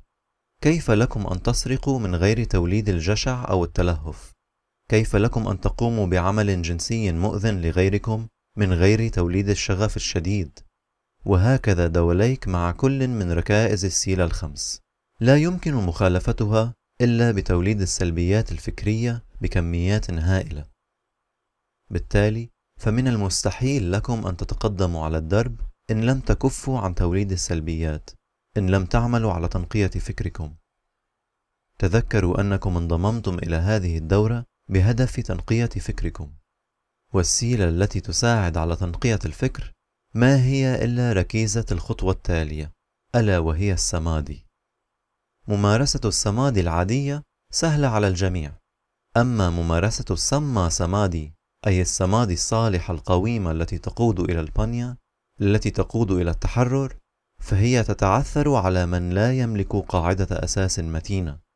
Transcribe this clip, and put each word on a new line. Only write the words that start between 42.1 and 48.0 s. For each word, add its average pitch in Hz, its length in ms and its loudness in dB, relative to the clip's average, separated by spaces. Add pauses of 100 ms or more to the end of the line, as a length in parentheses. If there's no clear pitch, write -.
التالية، 78 600 -4 (420)
ألا 104 240 4
وهي 82 340 0
السمادي. 80 720 -2 (1000)
ممارسة 107 560 2
السمادي 110 560 0
العادية 113 640 -2 (300)
سهلة 147 360 0
على 104 200 2